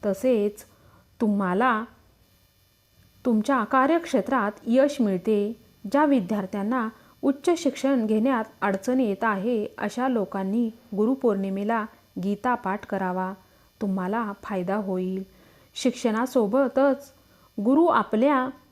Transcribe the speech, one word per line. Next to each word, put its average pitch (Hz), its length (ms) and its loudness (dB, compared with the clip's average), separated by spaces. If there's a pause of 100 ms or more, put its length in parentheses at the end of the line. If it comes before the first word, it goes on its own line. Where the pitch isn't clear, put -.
तसेच 208 600 0 (560)
तुम्हाला 214 640 2 (1400)
तुमच्या 233 380 2
कार्यक्षेत्रात 262 880 0 (160)
यश 269 340 2
मिळते. 208 600 0 (300)
ज्या 294 140 4
विद्यार्थ्यांना 214 840 0 (320)
उच्च 277 360 0
शिक्षण 269 480 0
घेण्यात 220 400 0 (160)
अडचण 202 380 0
येत 202 240 0
आहे, 214 440 0 (100)
अशा 240 300 -4
लोकांनी 202 600 -2 (300)
गुरुपौर्णिमेला 208 880 0 (380)
गीता 202 320 0
पाठ 202 300 -6
करावा. 185 480 -4 (480)
तुम्हाला 202 520 -4 (100)
फायदा 190 320 -4
होईल. 190 480 -4 (520)
शिक्षणासोबतच 254 1400 0 (520)
गुरु 294 200 6
आपल्या 262 640 2 (220)